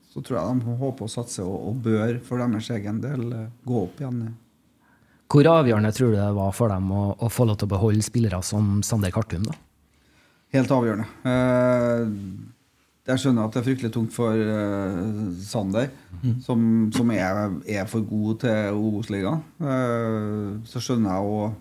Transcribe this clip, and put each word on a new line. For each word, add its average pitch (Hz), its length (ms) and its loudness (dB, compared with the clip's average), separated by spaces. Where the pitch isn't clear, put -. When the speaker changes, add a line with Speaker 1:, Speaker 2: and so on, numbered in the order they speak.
Speaker 1:
så 143 80 -10
tror 120 140 -4
jeg 113 260 -2
de 120 160 -4
håper 131 240 -4
å - 80 -8
satse 120 320 -8
og, 92 120 -4
og 117 140 -4
bør 110 400 2
for 123 160 -6
deres 117 320 -2
egen 107 300 -4
del, 123 320 -4
eh, 113 160 -8
gå 120 160 0
opp 90 180 -8
igjen, 123 240 -6
ja. 113 80 -8
Speaker 2:
Hvor 147 140 8
avgjørende 120 480 6
tror 127 180 2
du 107 60 4
det 101 180 2
var 98 180 0
for 117 160 2
dem 95 220 0
å, 101 140 2
å 120 100 0
få 123 180 2
lov 107 120 0
til 101 100 -2
å 101 60 0
beholde 107 280 2
spillere 104 400 0
som 104 400 2
Sander 101 280 0
Kartum, 104 340 -2
da? 160 100 -6
Speaker 1:
Helt 131 180 2
avgjørende. 113 360 2
Eh, 123 800 2
jeg 127 140 0
skjønner 123 240 4
at 110 100 -2
det 131 60 0
er 113 60 -2
fryktelig 131 260 0
tungt 113 220 -2
for, 117 180 2
eh, 104 1000 -2
Sander, 107 480 -2
Speaker 3:
Mhm. 123 180 0
Speaker 1:
som, 113 520 2
som 120 180 2
er, 98 420 0
er 101 180 -2
for 113 140 -2
god 107 400 -2
til 107 320 0
Obos-ligaen, 104 680 -2
eh, 113 1040 -2
så 117 160 -10
skjønner 113 320 0
jeg 98 160 -2
også 107 320 -2